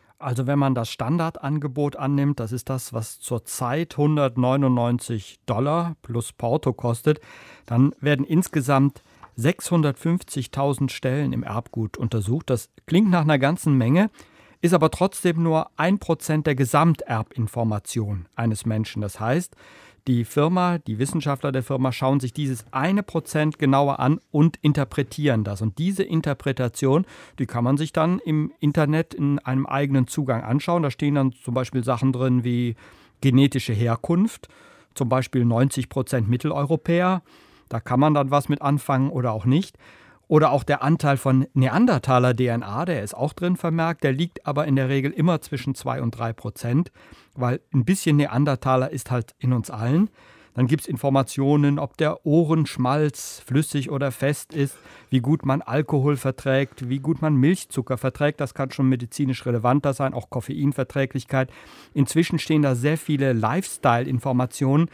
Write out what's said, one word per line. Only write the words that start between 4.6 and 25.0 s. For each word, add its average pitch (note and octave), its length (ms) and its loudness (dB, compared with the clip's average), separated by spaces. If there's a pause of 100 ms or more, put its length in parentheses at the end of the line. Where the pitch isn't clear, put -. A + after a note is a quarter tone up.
Dollar D3+ 560 -2
plus A#2 320 -6
Porto B2+ 400 0
kostet, B2 460 0 (440)
dann B2 380 4
werden C#3 240 0
insgesamt C#3+ 760 2 (340)
sechshundertfünfzigtausend C#3+ 1600 -2
Stellen C3+ 400 -2
im A#2 100 -4
Erbgut A2 540 -6
untersucht. A2+ 540 -2
Das A#2+ 180 -2 (180)
klingt G3 220 4
nach F3 140 4
einer D3+ 160 2
ganzen C#3+ 400 2
Menge, D3+ 320 4 (500)
ist E3+ 140 4
aber D#3 160 4
trotzdem F3 520 0
nur D#3+ 360 2
ein F#3 200 2
Prozent D#3 480 -2
der D3+ 80 2
Gesamterbinformation A2+ 1800 0
eines A2+ 320 -2
Menschen. A2 340 -2
Das G#2 200 -8
heißt, C3 360 -2 (500)
die A#2+ 180 2
Firma, F3 540 0
die A2 200 -8
Wissenschaftler C#3+ 540 -4
der C3 100 -2
Firma C3 300 -2
schauen C3+ 280 0
sich B2 120 -6
dieses C3 380 -6
eine F3+ 320 0
Prozent D3+ 560 -2
genauer C#3 420 2
an C3+ 180 2 (120)
und D#3 320 4
interpretieren C#3+ 840 0